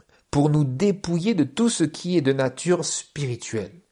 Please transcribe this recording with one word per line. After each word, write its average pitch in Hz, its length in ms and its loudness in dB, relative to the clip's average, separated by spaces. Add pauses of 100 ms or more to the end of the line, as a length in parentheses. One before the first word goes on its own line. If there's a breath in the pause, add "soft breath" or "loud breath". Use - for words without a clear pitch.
(300 soft breath)
pour 147 200 2
nous 151 140 4
dépouiller 170 720 0
de 156 100 2
tout 220 240 0
ce 170 160 0
qui 175 320 -2
est 156 60 2
de 131 100 4
nature 135 520 0
spirituelle. - 960 -8 (120)